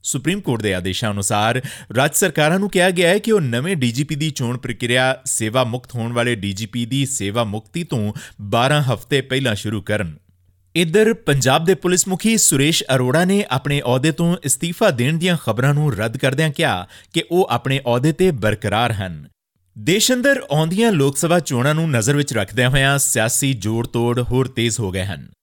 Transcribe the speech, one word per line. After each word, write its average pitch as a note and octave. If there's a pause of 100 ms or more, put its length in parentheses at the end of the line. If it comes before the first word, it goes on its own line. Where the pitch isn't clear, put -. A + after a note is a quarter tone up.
ਸੁਪਰੀਮ D#3
ਕੋਰਟ A#2
ਦੇ G2+
ਆਦੇਸ਼ਾਂ F#2
ਅਨੁਸਾਰ G#2+ (340)
ਰਾਜ C#3+
ਸਰਕਾਰਾਂ E3
ਨੂੰ G3+
ਕਿਹਾ F#3
ਗਿਆ F3
ਹੈ G3
ਕਿ G#3+
ਉਹ G#3
ਨਵੇਂ C3+
ਡੀ B2
ਜੀ B2+
ਪੀ D3+
ਦੀ D#3
ਚੋਣ B2+
ਪ੍ਰਕਿਰਿਆ B2+
ਸੇਵਾ A#2
ਮੁਕਤ B2
ਹੋਣ A#2
ਵਾਲੇ A#2+
ਡੀ G2
ਜੀ G#2
ਪੀ A#2+
ਦੀ C3+
ਸੇਵਾ A2
ਮੁਕਤੀ A2
ਤੋਂ G#2+ (280)
ਬਾਰਾਂ A#2+
ਹਫ਼ਤੇ C3
ਪਹਿਲਾਂ C3
ਸ਼ੁਰੂ G#2+
ਕਰਨ। G2 (580)
ਇੱਧਰ G3
ਪੰਜਾਬ C#3
ਦੇ F#3
ਪੁਲਿਸ F3+
ਮੁਖੀ G#3+
ਸੁਰੇਸ਼ D3+ (120)
ਅਰੋੜਾ C3
ਨੇ G3
ਆਪਣੇ C#3+
ਅਹੁਦੇ C3
ਤੋਂ E3+
ਅਸਤੀਫਾ F3
ਦੇਣ C3+
ਦੀਆਂ F3
ਖਬਰਾਂ B2
ਨੂੰ D3
ਰੱਦ A2+
ਕਰਦਿਆਂ C3+
ਕਿਹਾ A#2+ (260)
ਕਿ D#3+
ਉਹ F3+
ਆਪਣੇ C3+
ਅਹੁਦੇ B2
ਤੇ F3+
ਬਰਕਰਾਰ G#2+
ਹਨ। F2+ (500)
ਦੇਸ਼ F3+
ਅੰਦਰ B3+ (100)
ਆਉਂਦੀਆਂ F3+
ਲੋਕ C#3+
ਸਭਾ E3+
ਚੋਣਾਂ C#3
ਨੂੰ D#3+
ਨਜ਼ਰ A#2+
ਵਿੱਚ C#3+
ਰੱਖਦਿਆਂ A2+
ਹੋਇਆਂ C#3
ਸਿਆਸੀ C3+
ਜੋੜ A2
ਤੋੜ A#2+
ਹੋਰ B2+
ਤੇਜ਼ A#2
ਹੋ G2
ਗਏ F#2
ਹਨ। D#2 (160)